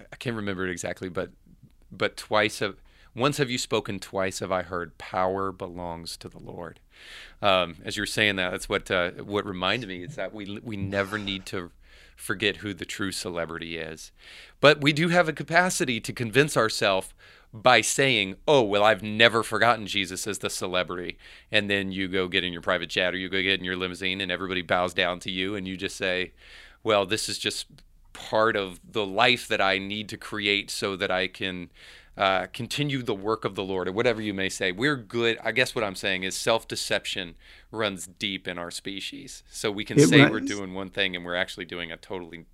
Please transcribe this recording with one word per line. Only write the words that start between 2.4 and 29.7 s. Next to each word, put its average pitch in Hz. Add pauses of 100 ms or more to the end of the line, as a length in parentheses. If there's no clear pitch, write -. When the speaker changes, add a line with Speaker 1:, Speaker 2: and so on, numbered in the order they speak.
Speaker 1:
have, 101 (380)
once 139
have 139
you 123
spoken, 104
twice 95
have 95
I 92
heard, 85
power 95
belongs 87
to -
the 85
Lord." 82 (640)
Um, 92
as 104
you 104
were 101
saying 104
that, 90
that's 95
what, 101
uh, 90
what 101
reminded 98
me 90
is -
that 95
we, 104
we 113
never 98
need 98
to 87 (440)
forget 101
who 104
the 87
true 98
celebrity 82
is. 80 (480)
But 151
we 147
do 165
have 175
a 160
capacity 165
to -
convince 123
ourselves 107 (400)
by 117
saying, 110 (120)
"Oh, 143
well, 101
I've 104
never 107
forgotten 110
Jesus 92
as 98
the 101
celebrity." 90 (340)
And 104
then 98
you 95
go 92
get 90
in 90
your 85
private 87
jet 90
or 90
you 92
go 95
get 95
in 90
your 90
limousine 92
and 90
everybody 90
bows 90
down 90
to 101
you 95
and 95
you 95
just 92
say, 90 (520)
Well, 104
this 104
is 101
just - (460)
part 110
of 95 (100)
the 107
life 113
that 104
I 95